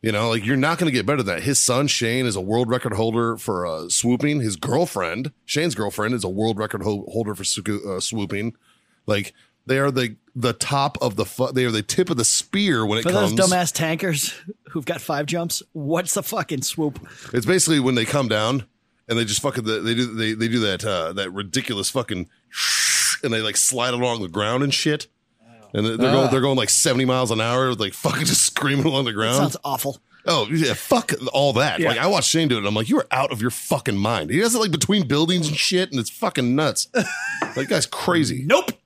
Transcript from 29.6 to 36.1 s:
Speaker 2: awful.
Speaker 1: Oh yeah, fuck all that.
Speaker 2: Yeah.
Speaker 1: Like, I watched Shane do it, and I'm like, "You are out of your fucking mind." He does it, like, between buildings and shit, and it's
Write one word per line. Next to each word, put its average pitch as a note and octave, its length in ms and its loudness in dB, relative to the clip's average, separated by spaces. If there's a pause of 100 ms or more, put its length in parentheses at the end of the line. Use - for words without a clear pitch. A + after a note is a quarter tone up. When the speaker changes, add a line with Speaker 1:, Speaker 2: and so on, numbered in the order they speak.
Speaker 2:
awful. C#3 340 -4 (260)
Speaker 1:
Oh C3 220 2
yeah, D3+ 280 2
fuck - 360 0 (220)
all C#3 220 4
that. B2 260 2
Speaker 2:
Yeah. D#3+ 80 2
Speaker 1:
Like, A#2+ 100 0
I C#3 80 2
watched F#3 220 2
Shane D#3+ 180 2
do C3 80 4
it, A2 40 0
and G2+ 100 -2
I'm G#2 80 0
like, A2 120 0
"You C4+ 100 4
are - 120 0
out C3 220 0
of A2 100 -6
your A#2+ 80 0
fucking B2 460 -2
mind." G2 340 0
He C3+ 80 2
does A3+ 160 2
it, A3+ 60 0
like, G#3+ 100 2
between D#3 380 0
buildings D#3+ 400 2
and D3+ 80 -4
shit, F#3 340 0
and C3+ 80 -2
it's A2+ 120 -2